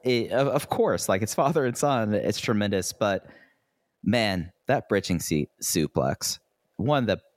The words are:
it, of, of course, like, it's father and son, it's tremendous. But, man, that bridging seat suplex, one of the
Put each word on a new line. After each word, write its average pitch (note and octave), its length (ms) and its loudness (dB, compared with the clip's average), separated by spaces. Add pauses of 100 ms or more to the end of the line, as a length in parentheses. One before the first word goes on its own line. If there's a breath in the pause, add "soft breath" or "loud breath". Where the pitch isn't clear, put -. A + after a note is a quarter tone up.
it, A#2+ 280 0
of, C3 160 2
of C3+ 220 -2
course, G3 400 0
like, G2 120 2
it's G#2+ 120 -4
father C#3+ 320 2
and A#2+ 120 -2
son, A#2+ 360 0
it's G2+ 260 0
tremendous. G#2 540 -2
But, G2+ 320 -2 (800 loud breath)
man, G2 480 0 (160)
that C3 200 0
bridging F#2+ 320 0
seat D#2 300 -2 (120)
suplex, - 760 -2 (360)
one C#3 280 0
of A2+ 40 0
the G#2 160 -2 (140)